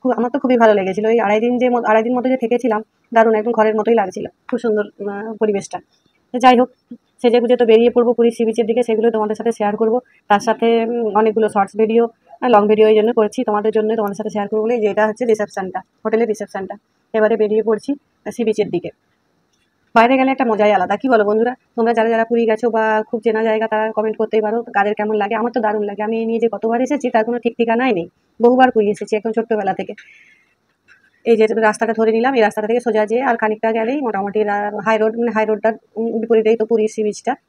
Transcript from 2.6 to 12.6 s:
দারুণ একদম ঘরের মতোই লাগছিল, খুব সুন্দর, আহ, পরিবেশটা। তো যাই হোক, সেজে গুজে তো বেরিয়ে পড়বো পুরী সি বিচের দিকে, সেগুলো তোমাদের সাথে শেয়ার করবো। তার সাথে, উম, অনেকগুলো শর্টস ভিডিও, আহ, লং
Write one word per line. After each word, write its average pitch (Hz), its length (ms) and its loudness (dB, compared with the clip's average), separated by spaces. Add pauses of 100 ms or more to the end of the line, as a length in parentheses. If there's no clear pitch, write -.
দারুণ 226 240 4
একদম 214 160 -2
ঘরের 220 240 2
মতোই 220 200 0
লাগছিল, 190 300 -4 (200)
খুব 233 140 -6
সুন্দর, 208 260 -2 (140)
আহ, 202 400 -10
পরিবেশটা। 196 380 0 (560)
তো 247 60 -4
যাই 254 180 8
হোক, 247 120 2 (520)
সেজে 240 180 2
গুজে 240 180 2
তো 240 80 2
বেরিয়ে 226 300 6
পড়বো 240 180 2
পুরী 233 180 2
সি 233 140 -4
বিচের 226 200 -2
দিকে, 233 180 0
সেগুলো 220 280 0
তোমাদের 214 280 -2
সাথে 226 120 -2
শেয়ার 208 240 -2
করবো। 220 220 0 (300)
তার 202 200 2
সাথে, 226 200 0 (180)
উম, 233 220 -4 (120)
অনেকগুলো 220 300 2
শর্টস 196 280 -2
ভিডিও, 220 260 2 (380)
আহ, 247 80 -2
লং 208 180 6